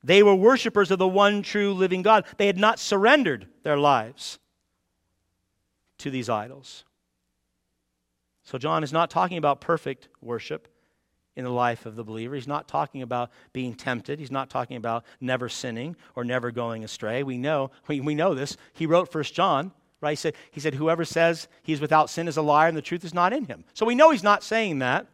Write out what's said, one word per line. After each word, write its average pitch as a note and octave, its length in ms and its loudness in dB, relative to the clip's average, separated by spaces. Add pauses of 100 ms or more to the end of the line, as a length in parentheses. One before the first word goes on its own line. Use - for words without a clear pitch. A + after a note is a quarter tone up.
They F#3+ 200 6
were G3+ 120 8
worshipers G#3 560 4
of F#3+ 80 2
the F#3+ 80 2
one G3+ 360 4
true G3+ 320 -2
living F#3 260 0
God. G#3 240 4 (140)
They G3+ 80 2
had G3 100 0
not G#3+ 220 2
surrendered G#3 680 2 (160)
their D3 140 0
lives C3+ 640 0 (1600)
to C#3+ 120 -8
these B2 200 -6
idols. B2 560 -8 (1600)
So - 120 -12
John D#3 260 -2
is C3+ 80 -6
not D#3+ 200 0
talking F3+ 260 -2
about D3 240 0
perfect - 480 -4 (140)
worship A#2 460 -10 (680)
in C3+ 60 -10
the B2 80 -8
life A#2+ 340 -2
of A2 120 -14
the A#2 80 -12
believer. A2+ 320 -10
He's B2+ 100 -10
not D3 220 -8
talking C#3+ 340 -6
about B2 300 -6 (200)
being B2+ 220 -6
tempted. C3+ 460 -8
He's C3 100 -14
not C3+ 180 -6
talking B2 280 -6
about A#2 280 -6 (160)
never B2+ 280 -4
sinning B2+ 480 -10 (180)
or B2 80 -8
never B2 300 -4
going A2+ 320 -8
astray. A#2 400 -6
We B2+ 140 -8
know, C3+ 340 -4 (160)
we, D3 120 -4
we D3+ 140 -2
know D#3+ 200 -2
this. C#3 220 -8 (160)
He D#3+ 140 -6
wrote E3 240 2
First D3+ 240 -6
John, E3+ 380 0 (280)
right? D3+ 120 -2
He D3 40 -4
said, D#3 180 -4 (180)
he D3 80 -14
said, D3 140 -4
"Whoever D#3+ 300 0
says E3 440 0 (160)
he's D3+ 160 -2
without D3+ 280 4
sin E3+ 200 -6
is D3 80 -4
a D#3+ 60 0
liar D3+ 260 4
and D#3+ 80 -2
the D3 60 -6
truth F3 220 -8
is E3 80 -12
not F3 200 0
in C4 140 -6
him." - 180 -14 (100)
So A3 100 -2
we A#3+ 120 2
know D#4 140 10
he's A3 120 0
not G3+ 220 2
saying G#3+ 340 -2
that. C3 360 0